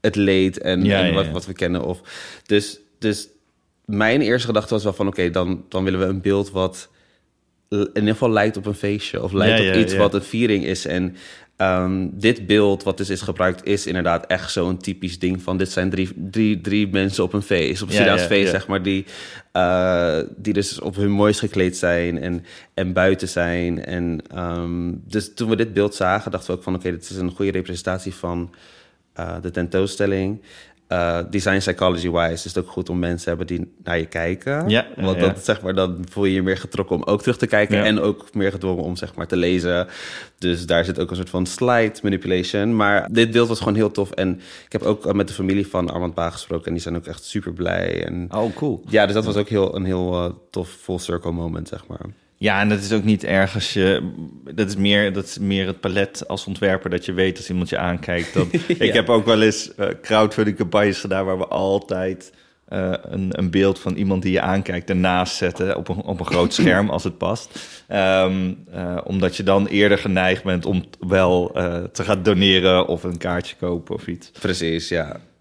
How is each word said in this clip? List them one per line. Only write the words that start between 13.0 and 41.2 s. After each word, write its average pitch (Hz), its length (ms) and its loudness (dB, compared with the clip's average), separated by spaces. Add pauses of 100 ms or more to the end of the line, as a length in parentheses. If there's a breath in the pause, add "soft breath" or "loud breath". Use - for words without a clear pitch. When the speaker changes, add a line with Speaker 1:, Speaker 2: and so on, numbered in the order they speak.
Speaker 1:
is 95 120 -4
gebruikt 92 440 0
is 101 220 0
inderdaad 85 380 0
echt 90 260 -2
zo'n 90 260 0
typisch 90 420 -8
ding 92 220 0
van, 92 160 -4
"Dit 95 140 -2
zijn 92 180 0
drie, 92 200 -2 (220)
drie, 107 300 2
drie 101 260 0
mensen 98 360 0
op 92 100 -2
een 101 80 0
feest, 90 400 0
op 95 60 -6
een - 60 -2
Speaker 2:
Ja, 104 60 4
Speaker 1:
Surinaams 98 220 4
Speaker 2:
ja, 87 60 0
Speaker 1:
feest," 98 180 4
Speaker 2:
ja. 92 60 2
Speaker 1:
zeg 95 160 -2
maar, 98 160 0
die, 95 220 0 (460 loud breath)
eh, 90 680 2 (200)
die 101 160 -4
dus 98 260 -2
op 90 160 -6
hun 101 160 2
mooist 104 280 4
gekleed 92 380 0
zijn 87 440 0
en, 87 240 -4 (280 loud breath)
en 92 200 -2
buiten 92 360 4
zijn. 87 560 -2
En, 85 340 -4 (140)
ehm, 87 580 -4 (160)
dus 104 260 -4
toen 113 160 -4
we 113 60 4
dit 113 180 -2
beeld 101 220 2
zagen, 98 360 0
dachten 90 200 -6
we 90 60 -2
ook 92 60 -14
van, 92 120 -2
"Oké, 90 160 -4
dit 85 180 -10
is 95 80 -10
een 90 180 -4
goede 98 160 0
representatie 92 640 -4
van, 87 400 -6 (600 soft breath)
eh, 85 280 -8
de 90 100 -6
tentoonstelling." 95 920 -2 (460 loud breath)
Eh, 85 300 0 (120)
design 98 280 2
psychology-wise 85 760 0
is 82 100 -8
het 90 140 -6
ook 90 120 -4
goed 92 200 -8
om 90 100 -2
mensen 87 240 -2
te 82 60 -2
hebben 85 180 -4
die 87 260 -6 (100)
naar 87 140 -2
je 80 80 -2
kijken. 127 640 -4
Speaker 2:
Ja, - 260 2
Speaker 1:
Want 95 240 0
Speaker 2:
ja. - 80 2
Speaker 1:
dat, 95 180 -2
zeg 107 160 0
maar, 92 140 -2
dan 92 340 0
voel 101 160 0
je 95 80 4
je 95 80 2
meer 92 160 0
getrokken - 380 -4
om - 80 -4
ook 107 180 2
terug 123 160 0
te 117 100 0
kijken 104 300 2
Speaker 2:
Ja. 104 60 2
Speaker 1:
en 107 160 2
ook - 340 -2
meer 98 180 0
gedwongen 92 320 -2
om, 87 120 -4
zeg - 200 -10
maar, 85 120 -6
te 92 100 -2
lezen. 87 500 2 (500 loud breath)
Dus 87 280 -2
daar 85 200 4
zit 82 140 -2
ook 90 100 -2
een 92 60 -6
soort 92 140 -6